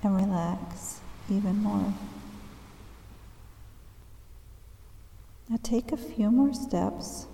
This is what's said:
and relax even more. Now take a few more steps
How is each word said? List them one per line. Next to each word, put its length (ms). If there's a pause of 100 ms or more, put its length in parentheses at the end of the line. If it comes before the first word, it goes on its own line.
and 100
relax 840 (280)
even 280
more. 380 (3500)
Now 140
take 280
a 60
few 340
more 240
steps 800